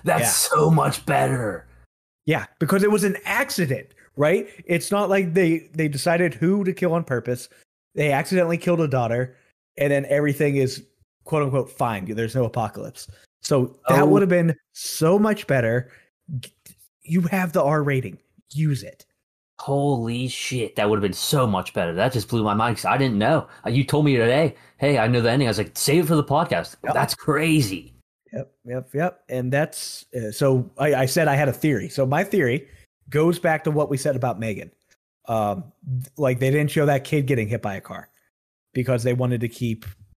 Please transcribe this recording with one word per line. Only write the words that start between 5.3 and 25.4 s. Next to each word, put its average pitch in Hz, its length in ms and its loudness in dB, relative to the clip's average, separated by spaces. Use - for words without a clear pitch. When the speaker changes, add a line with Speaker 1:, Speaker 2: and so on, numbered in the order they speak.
Speaker 2:
they, 165 400 2
they 160 140 -2
decided 165 460 0
who 190 300 0
to 185 80 0
kill 175 220 -2
on 170 100 -2
purpose. 123 440 -4
They 147 180 0
accidentally 170 460 0
killed 170 220 2
a 156 80 2
daughter, 123 480 -2
and 143 140 2
then 139 140 2
everything 143 500 0
is 131 280 0
quote 151 180 -2
unquote 135 280 -2
fine. 107 360 -4
There's 110 280 -4
no 127 100 0
apocalypse. 107 640 -6
So 127 360 0
that 135 140 4
Speaker 1:
Oh. 151 40 4
Speaker 2:
would 196 160 6
have 190 60 2
been 170 280 2
so - 460 0
much 214 280 0
better. 123 440 0
G-, - 100 -14
you 170 200 0
have 180 300 -2
the 170 100 2
R 151 200 2
rating. 131 360 -2
Use 143 320 -2
it. - 240 -20
Speaker 1:
Holy 131 680 0
shit, 123 480 -6
that 104 140 2
would 107 60 4
have 98 60 -2
been 95 100 0
so 131 340 0
much 92 280 -2
better. 85 200 -2
That 113 180 0
just 113 160 -4
blew 113 140 -2
my 104 120 0
mind 110 220 0
'cause - 100 -8
I 123 100 2
didn't 131 220 0
know. 135 280 2
Uh, 117 60 -4
you 131 140 2
told 151 200 2
me 139 120 4
today, 127 400 2
"Hey, 139 200 2
I 113 80 2
know 123 140 2
the 113 100 2
ending." 135 160 2